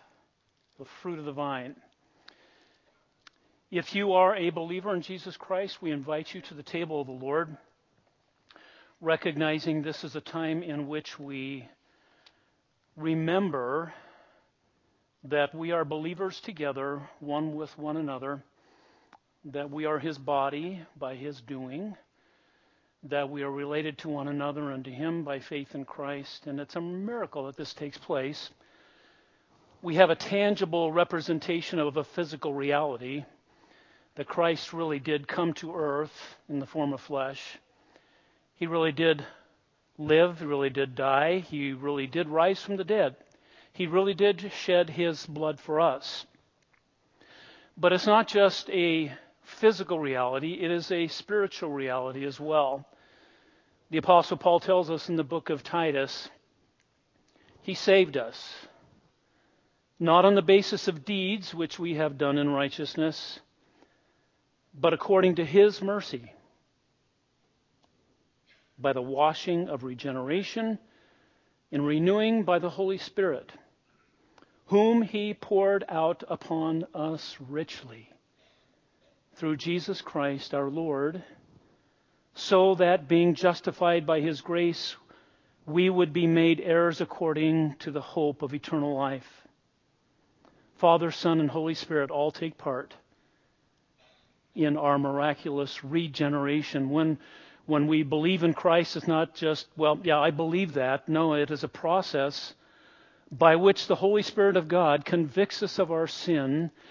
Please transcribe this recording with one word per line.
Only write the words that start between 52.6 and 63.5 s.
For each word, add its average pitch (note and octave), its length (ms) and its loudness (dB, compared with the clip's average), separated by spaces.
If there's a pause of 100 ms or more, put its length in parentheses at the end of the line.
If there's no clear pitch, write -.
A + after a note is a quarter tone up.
The D#3+ 80 -2
Apostle F3 400 6
Paul F3 220 4
tells F3+ 280 2
us D#3+ 220 -4
in E3 60 0
the D#3 80 0
book D#3+ 260 -6
of D3 120 -4
Titus, D3 680 -4 (1300)
he F#3+ 140 -8
saved F#3 420 6
us, - 500 -10 (1300)
not E3+ 240 8
on G3+ 100 8
the G3 80 6
basis G3 460 4
of D#3 160 -4
deeds F#3+ 500 -4
which E3 240 -6
we E3+ 160 -4
have D3 240 -2
done C#3+ 180 2
in C#3+ 140 2
righteousness, C#3+ 880 -4 (1400)